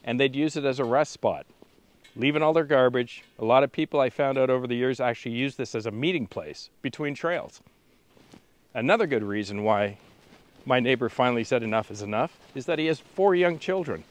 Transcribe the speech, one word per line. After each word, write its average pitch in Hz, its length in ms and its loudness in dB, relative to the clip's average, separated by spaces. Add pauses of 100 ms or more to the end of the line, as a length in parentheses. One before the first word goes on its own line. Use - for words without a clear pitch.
and 120 160 -2
they'd 135 160 2
use 147 220 -2
it 147 80 -4
as 135 160 0
a 135 40 0
rest 131 280 0
spot, 80 340 -4 (720)
leaving 147 260 2
all 156 100 4
their 160 120 4
garbage. 127 580 2 (160)
A 113 60 -6
lot 123 180 6
of 139 80 0
people 151 300 -2
I 131 100 2
found 135 260 0
out 131 140 4
over 127 160 0
the 120 80 -2
years 123 240 0
actually 120 380 -2
use 135 180 -2
this 120 220 -6
as 110 100 -4
a 110 60 -4
meeting 135 340 -2
place 76 420 -12 (140)
between 143 320 -6
trails. - 460 -6 (1120)
Another 180 320 2
good 127 160 0
reason 101 400 -4
why 104 360 0 (680)
my 127 140 4
neighbor 123 280 0
finally 120 360 0
said 123 180 0
enough 110 260 -2
is 104 140 -12
enough 107 340 -2 (200)
is 131 100 -8
that 160 140 -2
he 160 60 0
has 160 120 0
four 190 380 2
young 175 200 2
children. 151 540 -4